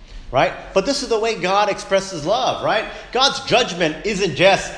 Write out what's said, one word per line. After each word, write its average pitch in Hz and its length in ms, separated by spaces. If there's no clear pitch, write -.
right? 143 220
But 190 140
this 277 160
is 233 80
the 226 80
way 220 160
God 196 340
expresses 190 560
love, 185 400
right? 196 220
God's 269 280
judgment 180 680
isn't 190 300
just, 180 420